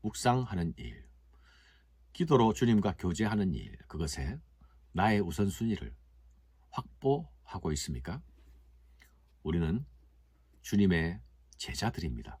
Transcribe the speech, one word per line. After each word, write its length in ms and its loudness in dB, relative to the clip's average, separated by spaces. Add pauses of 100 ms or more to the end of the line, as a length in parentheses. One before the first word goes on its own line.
묵상하는 720 0
일, 320 -14 (1040)
기도로 400 6
주님과 460 4
교제하는 560 0
일, 220 -10 (120)
그것에 500 -6 (540)
나의 280 2
우선순위를 720 -2 (760)
확보하고 1000 -4
있습니까? 500 -6 (1200)
우리는 420 0 (760)
주님의 600 2 (360)
제자들입니다. 840 -6